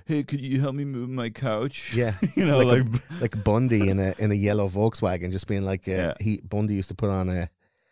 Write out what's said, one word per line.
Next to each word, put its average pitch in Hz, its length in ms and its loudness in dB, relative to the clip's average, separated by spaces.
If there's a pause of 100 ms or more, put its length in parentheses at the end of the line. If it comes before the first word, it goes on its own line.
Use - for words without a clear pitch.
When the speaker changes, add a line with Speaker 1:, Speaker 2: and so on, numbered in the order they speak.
Speaker 1:
"Hey, 151 160 -2
could 143 180 -6
you 131 200 0
help 135 140 0
me 143 100 -6
move 127 260 -6
my 120 200 -4
couch?" 120 640 -4
Speaker 2:
Yeah. 117 180 2 (120)
Speaker 1:
<laughs> - 120 -2
You - 100 4
know, 143 120 6
Speaker 2:
Like 123 220 6
a, 120 100 0
Speaker 1:
like 147 300 -4 (140)
Speaker 2:
like 104 100 -4
Bundy 110 440 4
in 98 100 2
a, 95 200 0
in 104 120 2
a 101 40 2
yellow 101 340 2
Volkswagen, 92 640 0
just 95 140 -6
being 98 180 -2
like, 95 240 -4
uh, 95 40 -2
Speaker 1:
Yeah. 90 280 0
Speaker 2:
he, 107 220 -2
Bundy 104 320 -2
used 95 160 -2
to 95 40 -8
put 104 160 -2
on 95 200 0
a, 87 180 -2 (440)